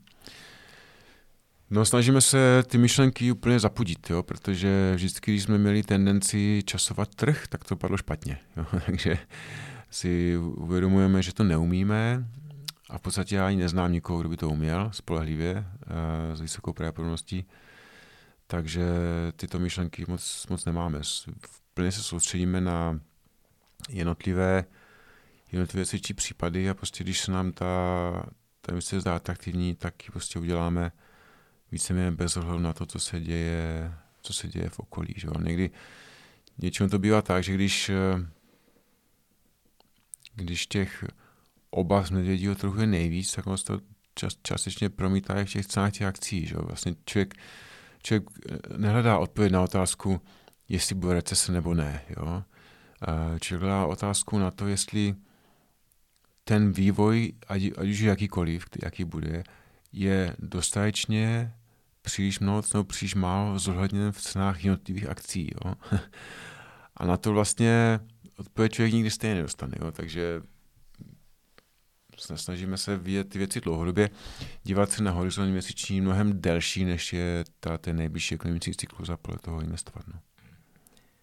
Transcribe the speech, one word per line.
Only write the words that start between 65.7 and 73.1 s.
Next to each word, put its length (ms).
<laughs> 100
A 100
na 100
to 160
vlastně 680
odpověď 340
člověk 220
nikdy 160
stejně 240
nedostane, 460
jo. 120
Takže 500
sna-, 180
snažíme 420
se 180
vidět 320